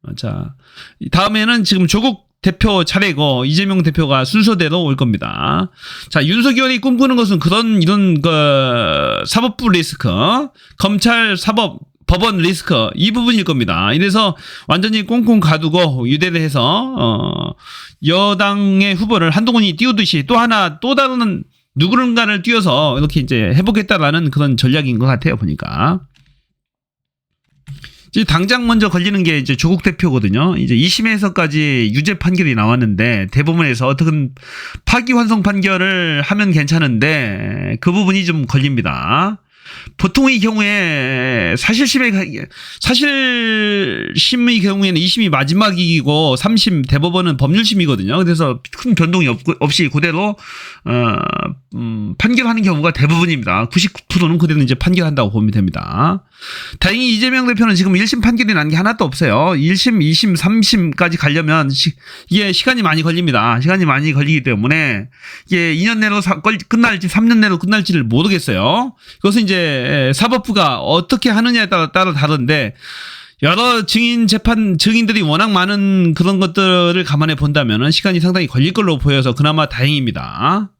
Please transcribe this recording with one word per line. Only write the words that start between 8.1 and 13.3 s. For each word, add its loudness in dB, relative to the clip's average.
그, 0
사법부 0
리스크, -2
검찰, 0
사법, -2
법원 0
리스크, 0
이 0
부분일 0